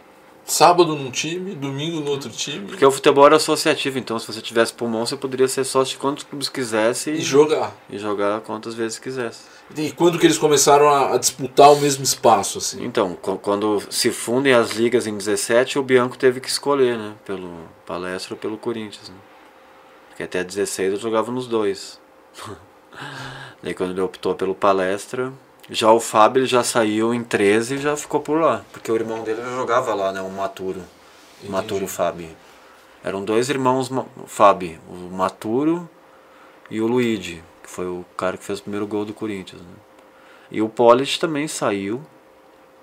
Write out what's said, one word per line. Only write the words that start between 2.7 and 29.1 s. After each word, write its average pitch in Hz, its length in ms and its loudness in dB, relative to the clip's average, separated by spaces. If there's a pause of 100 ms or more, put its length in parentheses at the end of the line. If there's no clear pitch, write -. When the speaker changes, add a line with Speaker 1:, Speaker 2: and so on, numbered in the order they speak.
Speaker 2:
o 139 60 8
futebol 139 340 6
era 147 120 10
associativo, 147 600 0
então 113 200 -6
se - 80 -10
você 110 160 -10
tivesse 113 320 2
pulmão, 117 320 -4
você 135 100 -6
poderia 131 320 0
ser 131 160 -4
sócio 131 300 0
de - 40 -16
quantos 143 240 -4
clubes 139 280 -8
quisesse 117 600 -2
Speaker 1:
E 151 40 -4
Speaker 2:
e 160 80 -4
Speaker 1:
jogar. 135 520 2 (140)
Speaker 2:
e - 100 -12
jogar 104 440 -2
quantas 110 320 -10
vezes 113 240 -6
quisesse. 127 460 -10 (300)
Speaker 1:
E 147 180 -4
quando 170 260 2
que 175 80 6
eles 156 100 4
começaram 147 540 6
a, 131 240 2
a - 20 4
disputar 143 560 6
o 143 80 4
mesmo 139 240 0
espaço, - 540 2
assim? - 260 -8
Speaker 2:
Então, 110 300 -2
qu-, 95 240 -6
quando 101 520 0
se - 220 0
fundem 131 400 0
as 117 200 4
ligas 113 340 2
em 107 100 -6
dezessete, 107 600 0
o 139 40 0
Bianco 127 360 2
teve 127 220 2
que - 80 -10
escolher, 131 500 0
né? 107 160 -10 (100)
Pelo 92 260 -10 (360)
Palestra 90 480 -8
ou 98 40 -10
pelo 107 200 -8
Corinthians, 110 500 -10
né? 92 80 -20 (920)
Porque - 140 -12
até 90 200 -4
dezesseis 95 480 -2
eu 101 80 -4
jogava 110 320 -2
nos 127 140 -6
dois. 107 520 -4 (380)
<laughs> - 1300 -18
Daí 90 100 -6
quando 92 200 -4
ele 92 100 -4
optou 92 320 -4
pelo 95 200 -2
Palestra, 101 800 -2 (380)
já 110 200 4
o 117 80 8
Fábio, 113 420 4
ele 127 60 2
já 120 160 4
saiu 113 520 0
em 117 100 -6
treze 113 520 2
e - 20 -6
já 147 180 -2
ficou 147 240 -4
por 147 180 -2
lá. 131 320 2
Porque - 220 -6
o - 20 4
irmão 113 280 -4